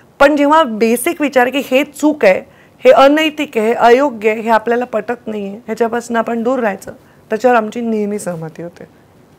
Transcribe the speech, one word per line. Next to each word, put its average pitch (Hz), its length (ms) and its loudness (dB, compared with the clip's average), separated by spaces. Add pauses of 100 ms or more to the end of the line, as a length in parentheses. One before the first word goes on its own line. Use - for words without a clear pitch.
(200)
पण 285 160 4
जेव्हा 294 280 4
basic 233 580 -2
विचार 262 280 0
की 269 160 -4
हे 262 180 0
चूक 294 420 -2
आहे, - 300 0 (300)
हे 254 60 8
अनैतिक 302 680 2
आहे, 214 100 0
हे 233 60 0
अयोग्य 233 560 2
आहे, 220 120 -2
हे 214 80 -4
आपल्याला 233 360 0
पटत 240 420 -8
नाही 208 200 -8
आहे, 196 100 -12
ह्याच्यापासून 233 600 -4
आपण 226 260 -4
दूर 262 160 -2
राहायचं, 202 320 -6 (380)
त्याच्यावर 240 280 2
आमची 214 240 -4
नेहमी 208 380 -4
सहमती 165 440 -10
होते. 175 200 -16 (560)